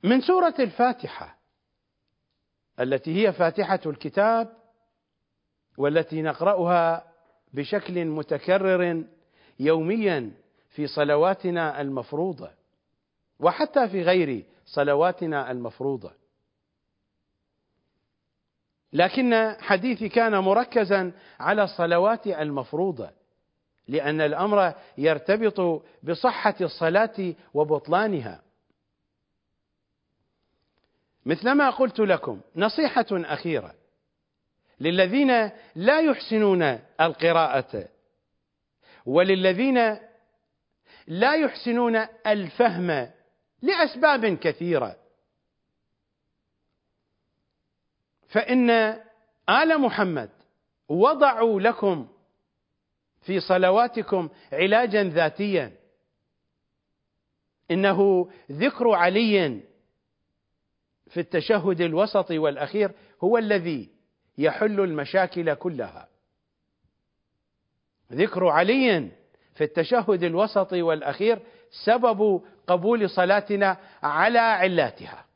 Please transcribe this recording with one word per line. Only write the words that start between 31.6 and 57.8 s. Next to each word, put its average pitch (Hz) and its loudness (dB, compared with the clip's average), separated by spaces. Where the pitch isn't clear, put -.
قلت 254 -2
لكم، 190 0
نصيحة 220 0
أخيرة 156 -6
للذين 202 2
لا 247 2
يحسنون 214 0
القراءة، 156 0
وللذين 190 2
لا 214 0
يحسنون 240 -2
الفهم 180 0
لأسباب 285 2
كثيرة، 160 -2
فإن 240 2
آل 311 4
محمد 185 -2
وضعوا 226 4
لكم 185 -2
في 190 -4
صلواتكم 190 0
علاجاً 202 2
ذاتياً، 160 -2
إنه 185 2